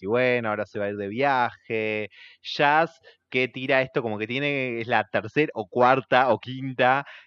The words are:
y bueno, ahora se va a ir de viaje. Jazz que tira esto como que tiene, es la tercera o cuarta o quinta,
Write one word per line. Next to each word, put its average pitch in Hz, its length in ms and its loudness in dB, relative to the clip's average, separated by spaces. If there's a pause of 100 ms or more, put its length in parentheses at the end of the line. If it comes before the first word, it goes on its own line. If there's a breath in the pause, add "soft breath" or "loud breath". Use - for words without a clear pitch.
y 95 60 -12
bueno, 120 420 2
ahora 104 160 -2
se - 140 -12
va 101 60 -2
a 101 40 -2
ir 104 80 -6
de 101 100 -6
viaje. 110 1000 -2 (320 loud breath)
Jazz 156 580 0 (300 soft breath)
que 131 180 0
tira 131 340 0
esto 131 200 -2
como 110 160 -4
que 107 100 -4
tiene, 131 540 -4
es 110 60 -6
la 113 220 0
tercera 113 440 0
o 107 160 -6
cuarta 127 640 4
o 107 60 0
quinta, 131 640 -2 (220 loud breath)